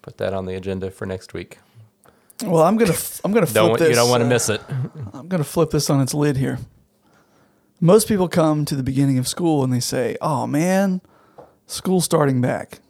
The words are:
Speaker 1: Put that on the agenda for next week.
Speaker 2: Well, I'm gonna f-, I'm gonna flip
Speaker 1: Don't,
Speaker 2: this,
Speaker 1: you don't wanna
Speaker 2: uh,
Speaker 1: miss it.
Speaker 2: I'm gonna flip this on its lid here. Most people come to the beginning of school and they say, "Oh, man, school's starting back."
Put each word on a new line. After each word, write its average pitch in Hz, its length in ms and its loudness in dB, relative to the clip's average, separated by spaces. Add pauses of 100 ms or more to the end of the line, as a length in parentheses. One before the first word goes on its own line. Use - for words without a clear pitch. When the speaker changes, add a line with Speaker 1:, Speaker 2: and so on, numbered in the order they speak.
Speaker 1:
Put - 160 -20
that 98 160 -4
on 95 140 -6
the 92 80 -8
agenda 95 340 -6
for 101 160 -12
next 92 300 -10
week. - 240 -12 (840)
Speaker 2:
Well, 160 200 2
I'm 202 140 4
gonna 214 160 2
f-, - 300 -8
I'm - 80 -2
gonna 180 140 2
flip 113 100 -4
Speaker 1:
Don't, 110 240 4
Speaker 2:
this, 160 100 4
Speaker 1:
you 120 60 4
don't 120 140 4
wanna 120 160 2
Speaker 2:
uh, 123 40 0
Speaker 1:
miss 123 200 2
it. 104 100 -2 (540)
Speaker 2:
I'm 143 140 -16
gonna 180 160 -2
flip 156 260 0
this 151 220 -2
on 139 100 2
its 127 140 -2
lid 147 220 0
here. 131 200 -4 (1200)
Most 214 280 6
people 185 220 0
come 156 360 2
to 143 100 -4
the 135 80 -4
beginning 135 340 0
of 127 100 -2
school 160 360 0
and 131 100 0
they 123 80 0
say, 123 400 -4
"Oh, 127 260 -2
man, 185 540 0 (680)
school's 180 380 -2
starting 143 360 2
back." - 380 -4 (100)